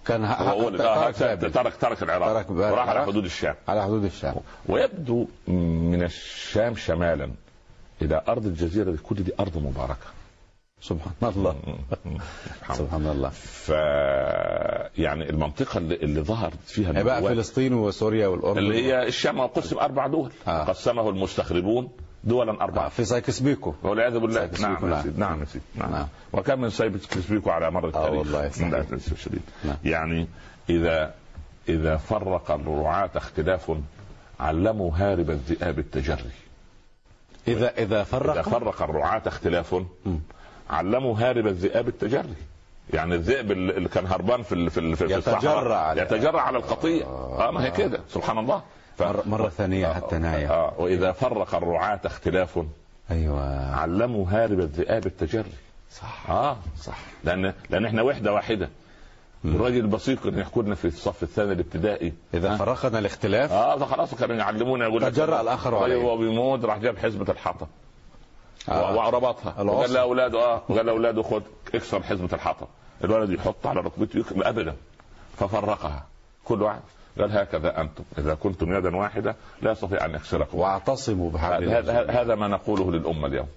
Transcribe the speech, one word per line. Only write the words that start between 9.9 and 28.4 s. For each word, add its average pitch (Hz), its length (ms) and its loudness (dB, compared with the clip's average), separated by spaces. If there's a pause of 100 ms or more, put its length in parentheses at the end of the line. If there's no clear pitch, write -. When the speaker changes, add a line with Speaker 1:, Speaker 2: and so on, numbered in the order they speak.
Speaker 1:
سبحان 90 540 -4
الله. 90 200 2 (120)
Speaker 2:
مم. 76 80 -6 (300)
مم. 76 120 -6 (560)
Speaker 1:
سبحان 76 340 -2
الله. 67 220 0
Speaker 2:
ف-، 67 1700 0
يعني 76 300 0
المنطقة 78 480 -2
اللي، 85 180 0
اللي 76 260 0
ظهر 92 300 -2 (140)
فيها 101 240 -2
Speaker 1:
هي 95 140 2
بقى 123 140 2
Speaker 2:
النبوات. 117 200 2
Speaker 1:
فلسطين 127 360 0
وسوريا 107 540 2
والأردن. 98 300 0
Speaker 2:
اللي 107 280 2
هي 127 220 2
الشام 143 340 0
قسم 123 360 -2
أربع 139 300 0
دول. 139 240 -2 (160)
Speaker 1:
آه. 82 160 0
Speaker 2:
قسمه 110 460 0
المستخربون 95 800 0 (340)
دولا 117 280 2
أربعة. 90 340 0
Speaker 1:
آه، 67 40 -4
في 117 160 -2
سايكس 120 340 -2
بيكو. 127 340 0 (100)
Speaker 2:
والعياذ 113 360 2
بالله. 113 200 2
Speaker 1:
سايكس 90 220 -2
Speaker 2:
نعم 101 120 2
Speaker 1:
بيكو، 87 140 -2
Speaker 2:
يا 85 40 2
Speaker 1:
نعم. 76 120 0
Speaker 2:
سيدي. 76 160 -2
نعم 87 200 0
يا 73 60 -4
سيدي. - 200 -10 (100)
نعم. - 160 -4
Speaker 1:
نعم. 73 160 -2 (260)
Speaker 2:
وكم 131 280 2
من 117 80 0
سايكس 98 600 -2
بيكو 104 200 2
على 82 220 2
مر 87 140 0
Speaker 1:
آه، - 20 0
Speaker 2:
التاريخ. 78 320 0
Speaker 1:
والله 73 300 0